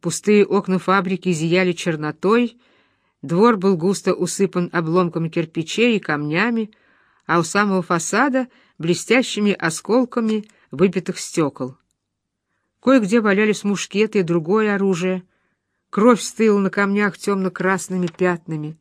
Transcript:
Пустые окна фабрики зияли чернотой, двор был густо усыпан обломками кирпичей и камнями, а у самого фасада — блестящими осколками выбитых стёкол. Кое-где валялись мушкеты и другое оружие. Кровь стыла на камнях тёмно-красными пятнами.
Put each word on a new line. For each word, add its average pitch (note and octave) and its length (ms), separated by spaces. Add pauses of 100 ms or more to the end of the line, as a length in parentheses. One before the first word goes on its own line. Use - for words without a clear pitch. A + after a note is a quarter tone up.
Пустые G#3 420
окна F#3+ 360
фабрики F#3 520
зияли F3 420
чернотой, F3 840 (640)
двор G3 360
был F#3+ 200
густо F3+ 380
усыпан F3+ 580
обломками E3 560
кирпичей E3+ 680
и - 20
камнями, F#3 720 (560)
а D#3+ 100
у E3+ 60
самого G3 400
фасада — B3 640 (320)
блестящими G#3 720
осколками A3 960 (260)
выбитых F3+ 480
стёкол. C3+ 580 (1040)
Кое-где A#3 400
валялись G#3 420
мушкеты G3+ 560
и F#3 40
другое F3 500
оружие. F#3 500 (680)
Кровь A3 320
стыла G#3+ 380
на F#3+ 100
камнях G3+ 480
тёмно-красными F#3 920
пятнами. E3 720